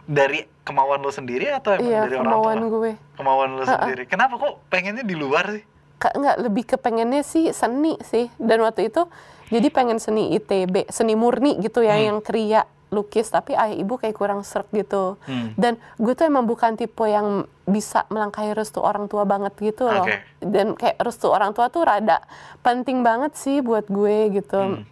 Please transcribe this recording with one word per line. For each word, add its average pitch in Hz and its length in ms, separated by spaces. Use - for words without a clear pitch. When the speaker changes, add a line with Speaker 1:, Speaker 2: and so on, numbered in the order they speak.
Speaker 1:
dari 143 400
kemauan 139 320
lo 139 160
sendiri 131 380
atau 220 260
emang 247 80
Speaker 2:
Iya, 226 160
Speaker 1:
dari 233 160
orang 226 80
tua? 226 160
Speaker 2:
kemauan 220 240
gue. 220 260
Speaker 1:
Kemauan 135 400
lo 131 80
Speaker 2:
Heeh. 131 80
Speaker 1:
sendiri. - 400
Kenapa 240 240
kok 254 320
pengennya 202 400
di 185 80
luar 156 380
sih? 214 100
Speaker 2:
Ka-, - 100
nggak, 277 300
lebih 233 240
ke - 160
pengennya 233 400
sih 320 320
seni 277 480
sih. 233 320
Dan 226 320
waktu 220 240
itu 339 160
jadi 233 200
pengen 240 320
seni 214 320
I - 80
T 190 240
B, 185 240
seni 226 260
murni 240 460
gitu 226 240
ya, 214 100
Speaker 1:
Hmm. 214 140
Speaker 2:
yang 208 120
kriya, 214 440
lukis. 208 380
Tapi - 260
ayah 214 240
ibu 202 220
kayak 214 180
kurang 202 240
srek 202 300
gitu. 196 520
Speaker 1:
Hmm. 120 300
Speaker 2:
Dan 233 220
gue 233 160
tuh 330 140
emang 269 240
bukan 226 240
tipe 226 320
yang 208 380
bisa - 460
melangkahi 214 420
restu 214 300
orang 208 240
tua 208 220
banget 202 340
gitu 214 240
loh. 208 160
Speaker 1:
Oke. 196 220
Speaker 2:
Dan 202 340
kayak - 240
restu 226 320
orang 202 220
tua 240 180
tuh 339 160
rada 208 380
penting 254 460
banget 247 320
sih 277 240
buat 220 240
gue 208 480
gitu. 196 240
Speaker 1:
Hmm. 190 240